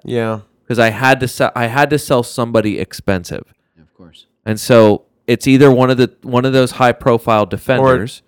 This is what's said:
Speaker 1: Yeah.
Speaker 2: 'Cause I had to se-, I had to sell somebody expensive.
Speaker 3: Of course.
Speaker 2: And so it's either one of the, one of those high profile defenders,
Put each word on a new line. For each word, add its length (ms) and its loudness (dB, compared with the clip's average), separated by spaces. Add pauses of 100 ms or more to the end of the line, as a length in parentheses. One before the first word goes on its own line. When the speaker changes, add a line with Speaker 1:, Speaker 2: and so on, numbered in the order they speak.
Speaker 1:
Yeah. 380 -6 (260)
Speaker 2:
'Cause 120 -4
I 100 2
had 320 0
to 60 -4
se-, 280 -4
I 120 -2
had 240 -2
to 80 0
sell 240 -2
somebody 560 -4
expensive. 720 -8 (260)
Speaker 3:
Of 160 -20
course. 320 -20 (180)
Speaker 2:
And 140 -6
so 440 4 (240)
it's 200 -2
either 240 6
one 180 2
of 80 0
the, 160 0 (100)
one 220 -2
of 80 -2
those 180 0
high 220 0
profile 520 0
defenders, 840 -2